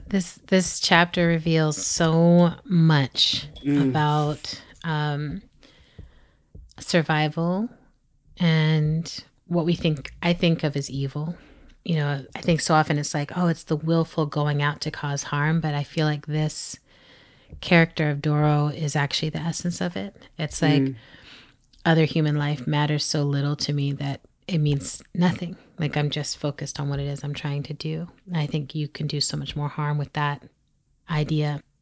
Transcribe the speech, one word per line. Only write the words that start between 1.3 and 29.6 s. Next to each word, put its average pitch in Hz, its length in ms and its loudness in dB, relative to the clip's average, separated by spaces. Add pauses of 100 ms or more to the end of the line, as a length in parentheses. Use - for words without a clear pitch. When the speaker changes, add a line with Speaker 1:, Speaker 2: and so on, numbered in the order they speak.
Speaker 1:
so 170 720 6 (100)
much 160 840 4 (180)
Speaker 2:
Mm. 139 260 4
Speaker 1:
about, 151 680 0 (220)
um, 151 600 -4 (1400)
survival 165 880 0 (720)
and 156 840 2 (220)
what 170 180 0
we 170 100 2
think, 151 360 -2 (120)
I 175 100 2
think 170 320 0
of 147 120 -4
as 139 140 -4
evil." 139 460 -6 (480)
You 165 120 0
know, 143 280 -2 (100)
I - 60 -10
think 165 200 2
so - 140 2
often 156 240 4
it's 147 160 -4
like, 147 220 -4
"Oh, 180 120 2
it's 165 160 -2
the 156 120 -2
willful 160 500 0
going 147 360 0
out 147 200 -2
to 156 80 -6
cause 143 340 -6
harm." 156 360 0
But 156 140 -2
I 143 100 -2
feel 156 220 -2
like 147 200 -2
this 151 520 -2 (840)
character 165 500 2
of 143 120 -4
Doro 147 460 2
is 151 280 -4
actually 147 320 -2
the 156 120 -6
essence 165 400 -4
of 180 160 -4
it. 196 200 -8 (220)
It's - 240 -4
like, 151 200 6
Speaker 2:
Mm. 135 120 -2 (920)
Speaker 1:
other 160 220 4
human 151 300 0
life 147 300 -2
matters 147 380 0
so 151 200 -2
little 143 320 0
to - 160 -4
me 143 200 -2
that 139 280 -6 (280)
it 175 100 0
means 147 440 0 (120)
nothing. 175 420 0 (220)
Like, 151 180 -4
I'm 147 140 0
just - 260 -6
focused - 440 -6
on 143 80 -4
what 139 100 -4
it 139 80 -6
is 143 180 -8
I'm 143 100 -8
trying 143 300 -6
to 147 100 -10
do. 156 340 -8 (180)
And 180 100 -6
I 151 100 0
think 147 280 -6
you 151 140 -4
can - 180 -6
do 147 140 -4
so - 160 -2
much 143 200 -8
more 147 120 -4